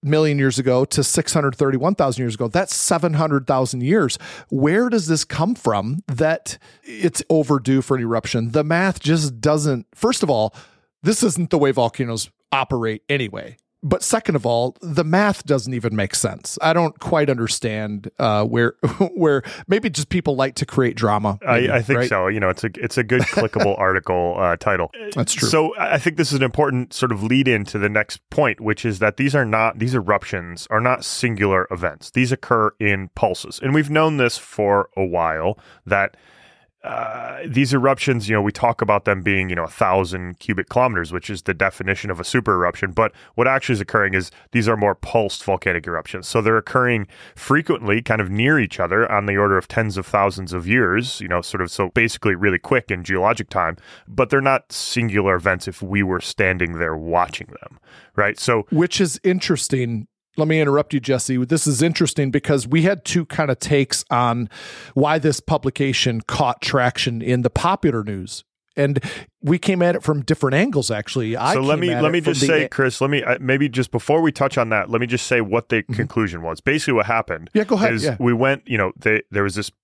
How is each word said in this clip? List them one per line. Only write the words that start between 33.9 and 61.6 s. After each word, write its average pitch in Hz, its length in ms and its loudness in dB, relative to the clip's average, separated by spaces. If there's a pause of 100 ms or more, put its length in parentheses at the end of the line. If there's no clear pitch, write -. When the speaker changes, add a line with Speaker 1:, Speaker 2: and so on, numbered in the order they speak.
Speaker 2:
this 123 200 2
for 101 600 0
a 98 80 0
while, 85 520 -2 (280)
that, 98 320 0 (640)
uh, 117 640 -8
these 131 280 2
eruptions, 127 560 2
you 110 60 2
know, 104 60 4
we 104 120 0
talk - 280 0
about 104 220 2
them 98 180 2
being, 95 280 0
you 90 60 -4
know, 85 100 -2
a 78 40 -10
thousand 92 720 0
cubic 95 300 -4
kilometers, 104 420 0
which 87 180 -8
is 98 120 -8
the 98 120 -4
definition 95 560 -2
of 87 120 -6
a - 20 -6
super 113 300 0
eruption. 90 400 0
But 110 180 2 (240)
what 120 140 2
actually 135 240 0
is 101 80 -2
occurring 98 320 0
is 92 180 -2 (220)
these 113 160 2
are 113 80 2
more 104 180 2
pulsed - 480 -2
volcanic 90 420 -2
eruptions. 87 400 -8
So - 160 0
they're 110 140 4
occurring 117 520 0 (280)
frequently, 120 640 0
kind 110 200 0
of 92 80 -2
near 120 300 2
each 101 200 -4
other 95 320 0
on 101 140 0
the 101 100 -2
order 98 220 2
of 90 100 -2
tens 107 300 -4
of 95 80 -6
thousands 95 480 -2
of 87 140 -6
years, 104 520 0
you 98 80 -10
know, 87 140 -2
sort - 200 -6
of, 87 80 -4
so 95 200 -2
basically 110 460 0
really 92 240 0
quick - 300 -2
in 90 140 -6
geologic 95 460 0
time, 82 260 -2 (320)
but 117 220 -2
they're 139 100 4
not 135 320 0
singular 98 640 0
events 90 320 -2
if - 140 -10
we 101 200 0
were 92 200 0
standing 90 580 -2
there 82 160 -2
watching 82 520 -4 (140)
them, - 160 -20 (380)
right? 104 240 0
So 113 320 0
Speaker 1:
Which 170 300 2
is 170 240 -2
interesting. 127 840 -2 (300)
Let 156 100 2
me 156 140 2
interrupt 143 320 2
you, 135 80 0
Jesse. 131 420 0
This 147 240 0